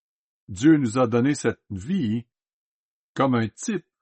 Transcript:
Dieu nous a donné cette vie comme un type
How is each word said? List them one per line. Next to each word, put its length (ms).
Dieu 280
nous 220
a 80
donné 280
cette 360
vie 540
comme 200
un 140
type 380